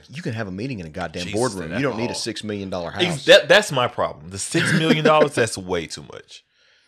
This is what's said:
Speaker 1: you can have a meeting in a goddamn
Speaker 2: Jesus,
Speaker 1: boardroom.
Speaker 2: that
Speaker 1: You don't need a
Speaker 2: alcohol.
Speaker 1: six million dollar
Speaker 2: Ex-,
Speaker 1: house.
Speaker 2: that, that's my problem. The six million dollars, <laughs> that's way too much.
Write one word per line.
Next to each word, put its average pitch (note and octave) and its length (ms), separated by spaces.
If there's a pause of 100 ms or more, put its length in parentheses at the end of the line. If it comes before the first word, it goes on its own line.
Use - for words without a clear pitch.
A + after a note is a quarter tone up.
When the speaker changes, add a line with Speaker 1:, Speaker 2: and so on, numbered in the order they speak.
(100)
Speaker 1:
you C#3+ 100
can D3+ 140
have A2 120
a F#2 60
meeting A2 260
in F2 80
a D#2 40
goddamn F2 340
Speaker 2:
Jesus, G2+ 160
Speaker 1:
boardroom. F#2+ 300
Speaker 2:
that F2 80
Speaker 1:
You C#3 60
don't B2 120
need A2+ 60
a A#2+ 60
Speaker 2:
alcohol. G2+ 120
Speaker 1:
six A2 240
million G2+ 240
dollar F2+ 260
Speaker 2:
Ex-, F3+ 120
Speaker 1:
house. D#3 180
Speaker 2:
that, D#3+ 240
that's G3 240
my B2 160
problem. D#2+ 400
The F#2+ 100
six B2+ 360
million D#3+ 320
dollars, D3+ 280
<laughs> - 20
that's A#2 200
way F2+ 300
too D2 160
much. - 420 (440)